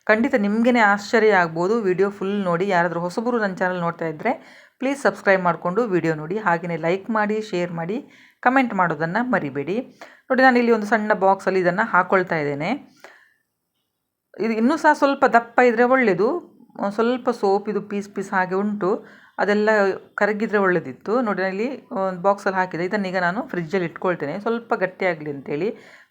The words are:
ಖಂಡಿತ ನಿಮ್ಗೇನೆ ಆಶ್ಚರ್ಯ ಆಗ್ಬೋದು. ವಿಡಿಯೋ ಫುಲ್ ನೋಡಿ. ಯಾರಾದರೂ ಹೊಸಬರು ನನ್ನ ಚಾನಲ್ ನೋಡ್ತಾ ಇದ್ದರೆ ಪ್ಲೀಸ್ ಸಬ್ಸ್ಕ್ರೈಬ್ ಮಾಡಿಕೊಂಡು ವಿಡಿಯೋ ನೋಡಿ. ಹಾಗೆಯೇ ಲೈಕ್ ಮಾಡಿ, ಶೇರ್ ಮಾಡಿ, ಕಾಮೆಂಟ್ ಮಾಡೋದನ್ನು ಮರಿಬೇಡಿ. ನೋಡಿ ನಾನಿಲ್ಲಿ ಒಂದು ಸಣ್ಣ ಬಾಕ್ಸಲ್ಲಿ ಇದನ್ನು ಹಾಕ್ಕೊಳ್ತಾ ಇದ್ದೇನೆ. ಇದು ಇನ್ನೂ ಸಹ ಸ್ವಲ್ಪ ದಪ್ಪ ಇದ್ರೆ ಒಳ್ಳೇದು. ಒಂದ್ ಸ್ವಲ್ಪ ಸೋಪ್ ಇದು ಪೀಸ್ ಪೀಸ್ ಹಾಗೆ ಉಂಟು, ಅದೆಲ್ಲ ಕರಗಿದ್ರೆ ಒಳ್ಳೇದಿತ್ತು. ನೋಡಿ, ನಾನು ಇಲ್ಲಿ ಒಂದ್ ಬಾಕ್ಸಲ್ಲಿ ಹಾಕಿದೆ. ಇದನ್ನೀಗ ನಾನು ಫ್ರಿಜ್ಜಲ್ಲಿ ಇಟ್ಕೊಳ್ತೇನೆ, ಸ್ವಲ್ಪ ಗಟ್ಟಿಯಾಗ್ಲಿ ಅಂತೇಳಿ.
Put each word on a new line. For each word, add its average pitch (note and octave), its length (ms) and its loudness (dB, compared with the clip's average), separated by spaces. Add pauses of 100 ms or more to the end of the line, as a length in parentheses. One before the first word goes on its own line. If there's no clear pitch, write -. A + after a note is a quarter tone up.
ಖಂಡಿತ A3+ 300 2
ನಿಮ್ಗೇನೆ A#3 440 2
ಆಶ್ಚರ್ಯ G#3 540 4
ಆಗ್ಬೋದು. F3+ 480 2
ವಿಡಿಯೋ F#3+ 280 2
ಫುಲ್ G3+ 340 -4
ನೋಡಿ. F3 240 0
ಯಾರಾದರೂ F3 320 2
ಹೊಸಬರು A3+ 400 -2
ನನ್ನ F#3+ 160 -2
ಚಾನಲ್ F3+ 260 -2
ನೋಡ್ತಾ E3 260 -4
ಇದ್ದರೆ F#3+ 260 -4 (460)
ಪ್ಲೀಸ್ C#4 220 -4
ಸಬ್ಸ್ಕ್ರೈಬ್ F#3+ 420 2
ಮಾಡಿಕೊಂಡು F3+ 400 0
ವಿಡಿಯೋ E3 320 0
ನೋಡಿ. D#3 220 -6
ಹಾಗೆಯೇ E3+ 400 -2
ಲೈಕ್ F3 320 -2
ಮಾಡಿ, G#3+ 320 0
ಶೇರ್ F3 300 -4
ಮಾಡಿ, E3+ 260 -6 (420)
ಕಾಮೆಂಟ್ B3 340 2
ಮಾಡೋದನ್ನು F3+ 580 -2
ಮರಿಬೇಡಿ. D3+ 460 -4 (460)
ನೋಡಿ C4 200 0
ನಾನಿಲ್ಲಿ A#3+ 280 6
ಒಂದು G#3+ 140 2
ಸಣ್ಣ G#3+ 280 2
ಬಾಕ್ಸಲ್ಲಿ F#3+ 460 2
ಇದನ್ನು F3+ 260 0
ಹಾಕ್ಕೊಳ್ತಾ F#3 500 2
ಇದ್ದೇನೆ. D3 360 -4 (1700)
ಇದು A3+ 140 0
ಇನ್ನೂ A#3 240 2
ಸಹ D4+ 160 4
ಸ್ವಲ್ಪ C#4 320 2
ದಪ್ಪ A#3 340 4
ಇದ್ರೆ A#3+ 240 6
ಒಳ್ಳೇದು. B3 720 2 (220)
ಒಂದ್ G3+ 160 -4
ಸ್ವಲ್ಪ A#3+ 360 -2
ಸೋಪ್ G#3 400 0
ಇದು G3+ 120 -2
ಪೀಸ್ G3+ 280 -8
ಪೀಸ್ G3 220 -8
ಹಾಗೆ F#3 240 -2
ಉಂಟು, G3+ 500 -2 (320)
ಅದೆಲ್ಲ G#3 320 2 (440)
ಕರಗಿದ್ರೆ G#3 440 0
ಒಳ್ಳೇದಿತ್ತು. F3+ 640 0
ನೋಡಿ, G3 200 -2
ನಾನು F#3+ 140 -2
ಇಲ್ಲಿ A#3+ 320 -6
ಒಂದ್ F#3+ 340 -4
ಬಾಕ್ಸಲ್ಲಿ G3 360 0
ಹಾಕಿದೆ. F3+ 280 -2
ಇದನ್ನೀಗ F#3+ 320 -2
ನಾನು F#3 300 -2
ಫ್ರಿಜ್ಜಲ್ಲಿ F3 380 -2
ಇಟ್ಕೊಳ್ತೇನೆ, E3 540 -4
ಸ್ವಲ್ಪ A#3 340 -4
ಗಟ್ಟಿಯಾಗ್ಲಿ F3+ 560 -4
ಅಂತೇಳಿ. D3 480 -6 (340)